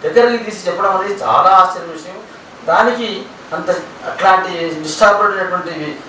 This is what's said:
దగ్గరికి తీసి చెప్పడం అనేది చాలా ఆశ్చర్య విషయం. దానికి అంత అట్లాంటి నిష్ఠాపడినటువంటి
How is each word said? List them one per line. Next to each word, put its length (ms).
దగ్గరికి 400
తీసి 240
చెప్పడం 280
అనేది 280
చాలా 260
ఆశ్చర్య 420
విషయం. 260
దానికి 580
అంత 180
అట్లాంటి 760
నిష్ఠాపడినటువంటి 1300